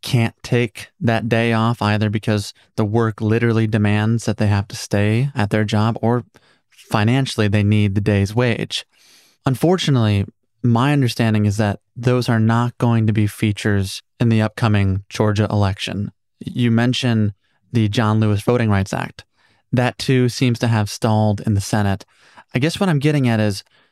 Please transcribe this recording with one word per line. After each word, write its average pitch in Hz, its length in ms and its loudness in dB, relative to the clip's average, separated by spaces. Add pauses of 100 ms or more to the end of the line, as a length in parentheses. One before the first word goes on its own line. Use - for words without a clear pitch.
can't 117 400 -2
take - 560 -4
that 113 300 -2
day 117 240 2
off, 113 280 0
either 104 300 0
because 107 420 -2 (220)
the 110 100 0
work 110 360 0
literally 113 480 2
demands 107 560 0
that - 140 -2
they 107 100 2
have 101 180 0
to - 100 -16
stay 110 600 0
at 104 140 -2
their 110 120 0
job 107 400 0
or 117 220 0 (440)
financially 113 800 -2
they 104 160 0
need 104 320 2
the 104 60 -2
day's 101 340 0
wage. - 500 -2 (600)
Unfortunately, 127 840 0 (380)
my 120 280 2
understanding 113 540 0
is 104 120 0
that 104 200 0 (160)
those 123 340 0
are 117 120 2
not 117 380 0
going 117 280 2
to 110 60 2
be 107 160 2
features 101 720 -2 (160)
in 117 120 2
the 110 120 2
upcoming 101 640 0
Georgia 107 400 0
election. 104 640 -2 (300)
You 120 320 -2
mentioned 117 640 0 (360)
the 110 180 0
John 107 300 0
Lewis 104 240 0
Voting 120 260 0
Rights 98 240 0
Act. - 320 -8 (460)
That, 123 260 0
too, 127 320 2
seems 120 300 0
to 123 80 -2
have 110 240 0
stalled 107 520 0
in 110 120 0
the 98 60 0
Senate. 101 440 -2 (500)
I 127 40 0
guess 151 220 -2
what 196 80 0
I'm 147 120 2
getting 143 280 2
at 113 120 2
is 104 240 -2 (280)